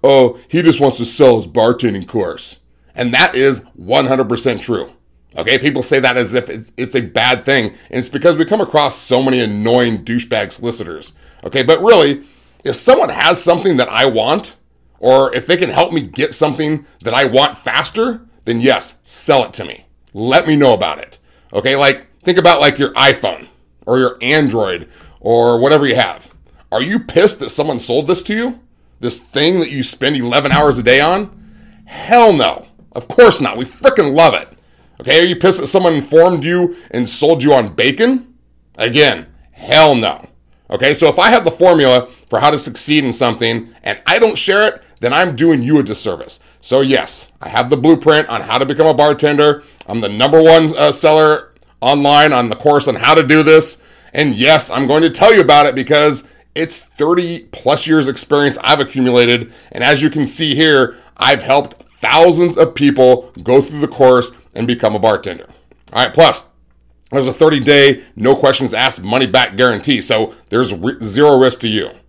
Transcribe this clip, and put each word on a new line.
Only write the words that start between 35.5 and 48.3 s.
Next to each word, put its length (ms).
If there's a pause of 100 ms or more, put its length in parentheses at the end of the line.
that 80
someone 280
informed 500
you 320 (140)
and 180
sold 340
you 80
on 220
bacon? 640 (400)
Again, 500 (260)
hell 440
no. 340 (400)
Okay, 240
so 140
if 100
I 140
have 120
the 80
formula 560 (220)
for 100
how 120
to 80
succeed 440
in 80
something 580 (140)
and 220
I 140
don't 180
share 300
it, 160 (180)
then 100
I'm 240
doing 280
you 160
a 40
disservice. 560 (220)
So 200
yes, 500 (100)
I 80
have 220
the 40
blueprint 540
on 120